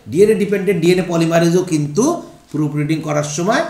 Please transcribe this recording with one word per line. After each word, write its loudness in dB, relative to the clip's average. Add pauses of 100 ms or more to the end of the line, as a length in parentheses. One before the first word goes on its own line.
DNA 4
dependent -2
DNA 4
পলিমারেজও 2
কিন্তু -2 (300)
প্রুফ -2
রিডিং -2
করার -2
সময় -2